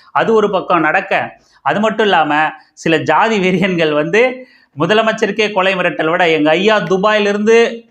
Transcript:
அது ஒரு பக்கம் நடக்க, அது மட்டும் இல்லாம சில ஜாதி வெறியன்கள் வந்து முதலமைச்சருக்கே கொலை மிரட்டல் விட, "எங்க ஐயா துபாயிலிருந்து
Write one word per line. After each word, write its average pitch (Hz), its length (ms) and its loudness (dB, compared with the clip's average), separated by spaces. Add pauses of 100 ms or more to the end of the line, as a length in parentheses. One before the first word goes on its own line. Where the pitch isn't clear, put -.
(120)
அது 170 220 0
ஒரு 208 160 2
பக்கம் 180 300 0
நடக்க, 156 600 -2 (220)
அது 156 180 0
மட்டும் 214 260 0
இல்லாம 156 440 2 (240)
சில 160 240 0
ஜாதி 180 520 0
வெறியன்கள் 175 440 0
வந்து 233 520 0 (340)
முதலமைச்சருக்கே 214 760 -2
கொலை 190 220 0
மிரட்டல் 165 340 -2
விட, 175 200 0
"எங்க 156 200 2
ஐயா 190 280 2
துபாயிலிருந்து 208 1120 0